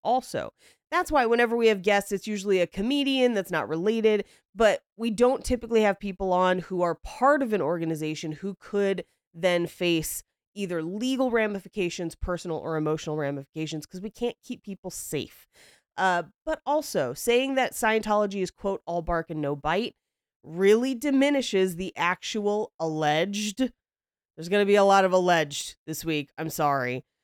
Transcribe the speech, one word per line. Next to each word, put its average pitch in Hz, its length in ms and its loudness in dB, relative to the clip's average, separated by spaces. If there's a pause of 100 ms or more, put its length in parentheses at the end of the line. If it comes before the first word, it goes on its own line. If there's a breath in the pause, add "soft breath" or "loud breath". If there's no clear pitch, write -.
also. 208 500 -4 (380 soft breath)
That's 349 200 -2
why 277 140 4
whenever 233 320 2
we 233 120 4
have 208 120 2
guests, 202 300 2
it's 196 160 -6
usually 202 320 0
a 175 80 2
comedian 262 640 0
that's 196 160 -2
not 156 180 -2
related, 208 580 2 (280 soft breath)
but 202 300 4 (140)
we 233 120 -4
don't 240 340 2
typically 233 380 0
have 202 180 2
people 190 320 -4
on 185 280 4
who 175 240 -2
are 170 100 0
part 269 480 2
of 226 120 0
an 196 80 0
organization 156 720 -4
who 190 260 -8
could 196 460 -2 (280)
then 175 320 2
face 165 560 -2 (320)
either 180 300 -4
legal 247 480 -2
ramifications, 196 840 -2
personal 175 440 -6
or 160 200 -4
emotional 156 400 -2
ramifications, 147 680 -6
'cause 180 140 -14
we 208 100 -10
can't - 320 -6
keep - 180 -14
people 185 300 -12
safe. - 560 -10 (500 soft breath)
Uh, 185 260 0 (220)
but 311 220 -6
also, 202 480 -2
saying 254 400 0
that 262 160 0
Scientology 208 720 0
is, 180 80 -6
quote, - 340 -6
"all 170 160 -4
bark 165 300 -4
and 156 100 -6
no 156 140 -2
bite" 170 400 -4 (480)
really 208 500 4
diminishes 262 840 2
the 185 180 -8
actual 202 840 -2
alleged, 170 920 0 (640)
there's 165 140 -14
gonna 202 160 2
be 202 100 4
a 208 80 6
lot 196 220 6
of 180 80 2
alleged 170 720 0
this 156 180 -10
week, 151 340 -4
I'm 160 120 -6
sorry, 135 540 -2 (200)